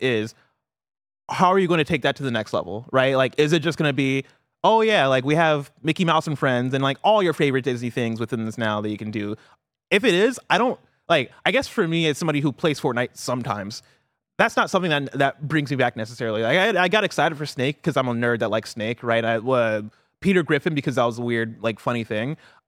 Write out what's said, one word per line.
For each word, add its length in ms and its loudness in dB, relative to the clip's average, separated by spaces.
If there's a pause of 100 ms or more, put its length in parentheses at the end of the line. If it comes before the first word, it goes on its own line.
is, 340 -2 (960)
how 240 2
are 60 4
you 100 2
gonna 160 2
take 160 -2
that 160 0
to 60 -10
the 80 -2
next 240 -4
level, 360 -6
right? 240 2
Like, 220 2
is 160 4
it 60 4
just 180 -2
gonna 160 0
be, 320 -2 (400)
"Oh 160 4
yeah, 260 2
like, 200 2
we 80 2
have 360 2 (120)
Mickey 240 0
Mouse 200 2
and 120 -4
friends 340 0
and, 100 0
like, 220 0
all 180 4
your 120 2
favorite 300 0
Disney 260 -4
things 300 -4
within 260 -4
this 100 -8
now 240 -2
that 80 -4
you 80 -4
can 140 -8
do"? 260 -6 (540)
If 140 2
it 100 4
is, 340 2
I 80 2
don't, 240 0 (300)
like, 200 2 (140)
I 60 4
guess 180 0
for 180 0
me 200 0
as 100 0
somebody 240 0
who 120 0
plays 280 -2
Fortnite 320 -2
sometimes, 720 -6 (540)
that's 200 2
not 140 0
something 200 0
that, 280 0
that 300 0
brings 200 0
me 80 -2
back 200 0
necessarily. 460 -4
Like, 340 2
I, 80 4
I 40 2
got 140 2
excited 340 0
for 80 -6
Snake 380 -4
'cause 140 -2
I'm 100 2
a 60 -2
nerd 260 0
that 120 0
likes 200 -2
Snake, 320 -6
right? 220 2
I, 140 0
uh, 440 0 (380)
Peter 240 2
Griffin 320 0
because 180 -2
that 100 2
was 140 -2
a 40 -6
weird, 380 -2
like, 200 -4
funny 240 -2
thing. 320 -4 (320)